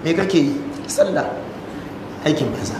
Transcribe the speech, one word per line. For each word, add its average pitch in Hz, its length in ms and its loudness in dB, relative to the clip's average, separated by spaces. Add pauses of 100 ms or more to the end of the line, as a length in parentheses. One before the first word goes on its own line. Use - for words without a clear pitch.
Me 165 100 2
kake 190 240 2
yi? 143 160 6 (340)
Sallah. 180 360 2 (1000)
Aikin 135 260 2
banza. - 280 -4